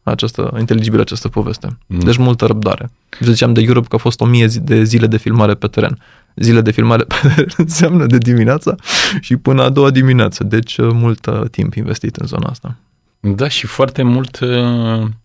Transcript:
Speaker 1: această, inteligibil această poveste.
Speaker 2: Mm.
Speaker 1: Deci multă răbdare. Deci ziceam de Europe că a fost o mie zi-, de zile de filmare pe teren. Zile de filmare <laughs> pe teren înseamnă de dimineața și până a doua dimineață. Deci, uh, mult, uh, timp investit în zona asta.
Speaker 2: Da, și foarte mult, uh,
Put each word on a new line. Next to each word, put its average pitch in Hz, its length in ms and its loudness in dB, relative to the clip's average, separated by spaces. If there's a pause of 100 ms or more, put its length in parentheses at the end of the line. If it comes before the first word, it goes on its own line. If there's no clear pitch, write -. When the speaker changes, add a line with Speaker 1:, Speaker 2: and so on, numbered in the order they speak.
Speaker 1:
această, - 560 -4
inteligibil 110 400 0
această - 280 -4
poveste. 113 500 -6 (100)
Speaker 2:
Mm. 87 120 -4
Speaker 1:
Deci 117 180 2
multă 123 280 2
răbdare. 107 440 -2 (300)
Deci 120 100 0
ziceam 117 240 2
de 113 80 4
Europe 120 280 2
că - 60 -2
a 113 40 0
fost - 220 -4
o 117 40 0
mie 117 220 4
zi-, 113 120 -2
de 110 240 2
zile 113 240 2
de 110 100 0
filmare 107 360 2
pe - 140 -4
teren. - 320 -2 (360)
Zile 117 260 4
de 110 100 2
filmare 113 360 2
<laughs> - 40 -10
pe - 100 -6
teren 147 260 4 (100)
înseamnă 165 480 2
de 123 120 4
dimineața 120 580 0 (440)
și - 160 -2
până 131 280 2
a 131 60 2
doua 139 200 4
dimineață. 127 540 2
Deci, 110 340 -2
uh, 120 160 2
mult, 117 320 0
uh, 107 160 -4 (100)
timp 101 220 -4
investit 107 420 -6
în - 120 -8
zona - 220 -4
asta. 127 260 -12 (440)
Speaker 2:
Da, 104 280 -2
și - 180 -6
foarte 131 380 -2
mult, 127 360 0
uh, 120 680 -2 (180)